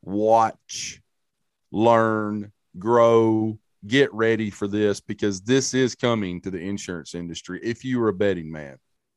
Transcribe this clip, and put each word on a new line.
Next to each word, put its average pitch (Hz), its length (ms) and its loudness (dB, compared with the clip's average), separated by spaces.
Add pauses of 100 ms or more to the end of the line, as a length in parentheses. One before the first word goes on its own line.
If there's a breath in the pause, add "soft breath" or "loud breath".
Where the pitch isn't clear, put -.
watch, 107 960 0 (720)
learn, 107 800 2 (260)
grow, 113 800 4 (280)
get 123 280 2
ready 110 360 0
for 104 180 -6
this 104 340 0
because 101 400 -4
this 127 320 0
is 127 220 0
coming 101 460 -2
to 98 100 -8
the 92 80 -8
insurance 92 560 -10
industry 87 480 -10
if 117 200 -6
you 127 180 -2
are 113 80 2
a 101 40 -2
betting 90 380 -2
man? 73 260 -14 (400)